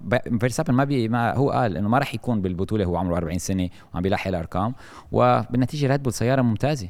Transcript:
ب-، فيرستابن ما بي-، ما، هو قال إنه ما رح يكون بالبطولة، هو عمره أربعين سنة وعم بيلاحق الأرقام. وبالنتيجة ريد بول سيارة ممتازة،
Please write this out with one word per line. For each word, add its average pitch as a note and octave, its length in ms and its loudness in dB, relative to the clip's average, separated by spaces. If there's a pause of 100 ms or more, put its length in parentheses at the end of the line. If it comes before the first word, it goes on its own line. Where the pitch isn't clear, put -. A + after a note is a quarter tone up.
ب-، A2+ 380 0
فيرستابن C3 340 0
ما C3+ 100 4
بي-، C3 260 0
ما، A#2+ 260 0
هو C3 160 2
قال A#2 260 0
إنه G#2 120 -2
ما A#2+ 80 4
رح C#3 160 -2
يكون A2+ 280 -2
بالبطولة، F#2 440 0
هو F2 120 0
عمره F2 200 0
أربعين E2+ 220 -2
سنة F#2 300 -2 (240)
وعم F2 100 -4
بيلاحق F#2+ 240 0
الأرقام. F#2 460 -2 (380)
وبالنتيجة B2 760 2
ريد C#3 160 2
بول A#2+ 100 0
سيارة B2+ 280 2
ممتازة، A#2+ 480 0